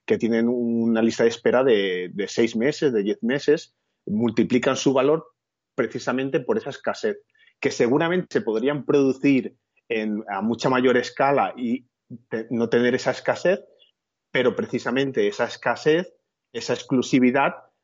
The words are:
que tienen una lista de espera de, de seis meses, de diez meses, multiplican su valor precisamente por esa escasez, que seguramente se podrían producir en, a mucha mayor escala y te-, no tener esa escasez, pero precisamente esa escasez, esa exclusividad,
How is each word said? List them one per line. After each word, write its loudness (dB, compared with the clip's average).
que 0
tienen 0
una 0
lista 0
de 6
espera 2
de, 2
de -4
seis 0
meses, 0
de 0
diez -2
meses, 0
multiplican 0
su 2
valor 0
precisamente -2
por -2
esa -8
escasez, -6
que -2
seguramente 0
se 0
podrían -2
producir 2
en, -4
a -4
mucha -2
mayor 4
escala 0
y -4
te-, -6
no 0
tener 2
esa -2
escasez, -2
pero 2
precisamente -2
esa -2
escasez, -2
esa -6
exclusividad, 2